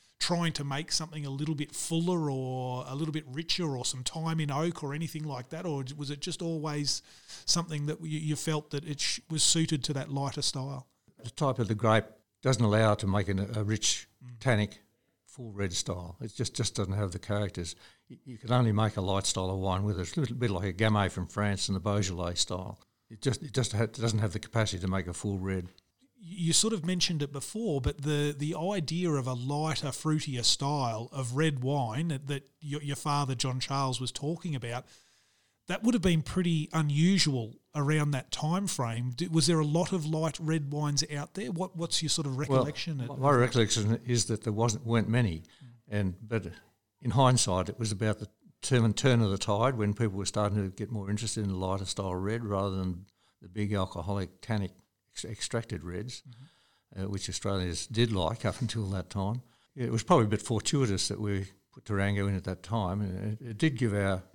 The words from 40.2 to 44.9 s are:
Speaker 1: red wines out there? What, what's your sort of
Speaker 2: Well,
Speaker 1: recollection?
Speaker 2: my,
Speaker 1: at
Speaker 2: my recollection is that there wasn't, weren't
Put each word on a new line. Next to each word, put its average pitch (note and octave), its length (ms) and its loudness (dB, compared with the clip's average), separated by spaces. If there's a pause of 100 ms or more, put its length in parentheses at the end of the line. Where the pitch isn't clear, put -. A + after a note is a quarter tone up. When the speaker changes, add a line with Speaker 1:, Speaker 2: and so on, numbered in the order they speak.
Speaker 1:
red D#3 340 0
wines D3 300 2 (120)
out C#3+ 200 -8
there? A3+ 160 -6
What, F3+ 260 -4
what's E3 240 0
your D#3 80 0
sort D#3 160 0
of C3 100 -2
Speaker 2:
Well, C#3 140 -2
Speaker 1:
recollection? C#3 480 2
Speaker 2:
my, B2+ 60 -4 (100)
Speaker 1:
at C3 60 -8
Speaker 2:
my C3+ 120 4
recollection A#2 720 4
is A#2+ 200 2
that A2 180 -2
there A2 80 0
wasn't, A2 340 2
weren't A2+ 220 4